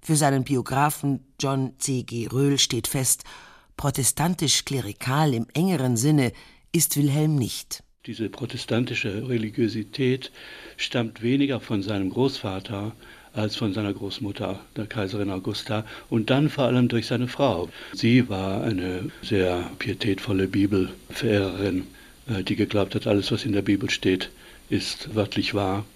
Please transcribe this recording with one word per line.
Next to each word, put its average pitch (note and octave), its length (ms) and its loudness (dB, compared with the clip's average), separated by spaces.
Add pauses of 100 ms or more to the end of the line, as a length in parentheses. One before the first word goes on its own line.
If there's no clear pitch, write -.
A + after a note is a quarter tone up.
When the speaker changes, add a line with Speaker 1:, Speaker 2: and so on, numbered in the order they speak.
Speaker 1:
Für D#3+ 160 2
seinen C#3 260 4
Biografen C3+ 960 0
John C3+ 400 0
C C3 240 0
G A#2 240 -6
Röhl C#3 320 2
steht - 300 0
fest, - 340 0 (540)
protestantisch-klerikal C#3 1600 0
im A2+ 220 0
engeren D3 420 2
Sinne C3+ 360 4 (400)
ist - 240 2
Wilhelm D3 400 2
nicht. - 480 -4 (200)
Speaker 2:
Diese A2 260 -6
protestantische A#2+ 1000 -2
Religiosität A#2 1040 0 (440)
stammt A#2 460 -4
weniger C3+ 380 2
von G2+ 240 -2
seinem G2 260 -2
Großvater G2+ 840 -2 (380)
als G#2+ 220 -2
von G#2 180 -2
seiner G#2 180 -2
Großmutter, G2+ 680 -6 (160)
der G#2+ 120 -6
Kaiserin G2+ 440 -4
Augusta, G#2 540 -4 (240)
und A2+ 220 0
dann C#3 180 6
vor C#3 160 0
allem B2 240 6
durch A2+ 180 0
seine B2 220 0
Frau. G2 400 0 (240)
Sie B2 360 6
war F#2+ 360 -2
eine F#2 480 -2 (100)
sehr F2+ 560 0
pietätvolle F#2+ 680 -2
Bibelverehrerin, G2 1400 0 (400)
äh, G2+ 160 -2
die G2 140 -2
geglaubt G2 400 0
hat, G#2 100 -2
alles, G2+ 240 2
was A2 140 -2
in G#2+ 80 0
der G2 100 2
Bibel G2 280 2
steht, F#2 400 0 (400)
ist - 440 -4
wörtlich G#2 400 0
wahr. G2+ 300 0 (120)